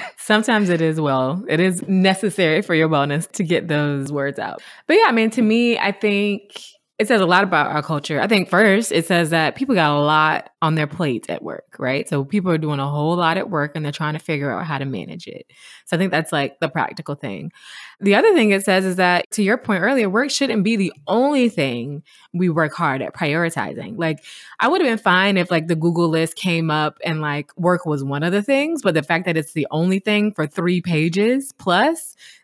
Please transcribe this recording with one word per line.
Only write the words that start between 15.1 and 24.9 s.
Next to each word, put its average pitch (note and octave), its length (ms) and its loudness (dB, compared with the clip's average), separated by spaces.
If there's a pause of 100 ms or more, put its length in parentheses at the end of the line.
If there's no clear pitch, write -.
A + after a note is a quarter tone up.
it. - 200 -16 (400)
So F3 100 -2
I - 20 2
think F#3+ 140 0
that's, D#3+ 180 -2
like, C#3+ 300 -2
the D#3+ 80 -2
practical C#3+ 480 -6
thing. G#2 340 -10 (480)
The G3 160 4
other G4 180 6
thing A3+ 200 4
it G3 120 0
says F#3+ 200 2
is F#3 120 -2
that, F3+ 360 2
to G#3+ 100 0
your G#3+ 160 2
point G3 240 -2
earlier, A3+ 260 2
work A#3+ 220 0
shouldn't A#3 320 0
be A3 140 2
the F#3+ 160 0 (160)
only B3+ 400 4
thing C#3 560 -4 (280)
we F3+ 160 0
work D#3 260 0
hard C3+ 280 -2
at - 120 -8
prioritizing. D3+ 840 -4
Like, D#3+ 240 -2 (380)
I A#3 80 2
would F4+ 120 2
have D4+ 80 2
been A3+ 140 -2